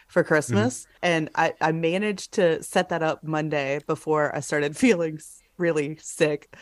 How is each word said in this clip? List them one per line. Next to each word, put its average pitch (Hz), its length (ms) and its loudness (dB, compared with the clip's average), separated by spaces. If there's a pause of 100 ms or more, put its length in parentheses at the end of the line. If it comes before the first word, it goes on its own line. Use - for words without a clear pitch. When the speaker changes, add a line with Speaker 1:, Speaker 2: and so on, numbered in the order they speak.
Speaker 1:
for 170 160 2
Christmas. 196 600 0
Speaker 2:
Mm-hmm. - 80 -20 (100)
Speaker 1:
And 165 340 0
I, 165 240 0
I 160 120 2
managed 185 640 -2
to 170 280 2
set 185 260 -2
that 170 120 -2
up 156 220 -2
Monday 151 640 -2
before 151 480 0
I 151 60 -4
started 147 360 -2
<laughs> - 0 -
feeling 170 380 2
s-, - 260 -18 (160)
really 156 420 0
sick. - 640 -2